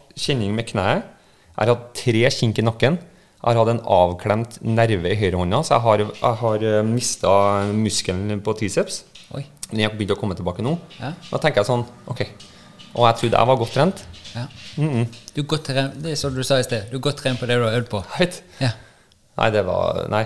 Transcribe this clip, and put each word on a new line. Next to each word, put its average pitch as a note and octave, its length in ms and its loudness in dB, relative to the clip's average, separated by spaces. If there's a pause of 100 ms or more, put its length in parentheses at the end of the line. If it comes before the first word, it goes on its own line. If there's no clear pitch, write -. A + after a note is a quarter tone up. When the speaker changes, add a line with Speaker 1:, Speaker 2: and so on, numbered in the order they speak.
(160)
Speaker 1:
kjenning A2 400 -2
med A2+ 120 -4
kneet, A2+ 360 0
jeg - 640 -6
har A#2+ 80 4
hatt - 180 -16
tre A#2+ 360 2
kink A2+ 300 0
i - 40 2
nakken, A#2 360 2
jeg - 560 -4
har - 0 -
hatt A2+ 160 4
en A#2 80 0
avklemt G2+ 840 2
nerve A2+ 520 2
i - 20 0
høyre F#2 240 0
hånda, F#2 240 2
så C#3 120 2
jeg A#2+ 60 4
har, A2 180 4
jeg A2 420 0
har, A2 160 0
eh, G#2+ 260 2
mistet G2+ 960 2
muskelen G2+ 640 -2
på G#2+ 140 -2
triceps. - 460 -4 (300)
Speaker 2:
Oi. C#3+ 120 -10 (260)
Speaker 1:
Den A2 80 -4
har G#2+ 160 2
begynt G2+ 160 -4
å G2 80 0
komme F#2+ 160 -4
tilbake F2 260 -6
nå. D3 160 -2 (220)
Speaker 2:
Ja. C#3+ 140 -10 (180)
Speaker 1:
Da - 60 -4
tenker C#3+ 260 2
jeg - 40 2
sånn, A#2+ 180 0 (220)
OK, - 180 -6 (720)
og A#2+ 120 4
jeg A#2 80 4
trodde - 240 2
jeg A#2 80 6
var C3 100 6
godt A2+ 140 -4
trent. D#3+ 320 0 (320)
Speaker 2:
Ja. B2 100 -6 (300)
Speaker 1:
Mm-mm. C3+ 320 0 (260)
Speaker 2:
Du D3 80 -4
er C#3+ 60 -4
godt D3+ 160 -4
trent, C3+ 400 -4
det D#3+ 80 -6
er D3 40 -4
som C#3 200 -4
du C3 80 -4
sa C3 160 2
i B2 40 0
sted, A2 280 -6
du C3 60 -6
er - 20 -4
godt C#3+ 240 -2
trent B2+ 160 -2
på B2 80 -4
det A#2+ 80 2
du A#2+ 80 2
har A2+ 160 2
øvd A2+ 100 -4
på. G2 140 -4 (160)
Speaker 1:
Jeg F3+ 80 4
vet. - 140 -10 (180)
Speaker 2:
Ja. B2+ 120 2 (640)
Speaker 1:
Nei, A2+ 140 2
det G#2 140 2
var, F2 440 -2
nei, A2 160 0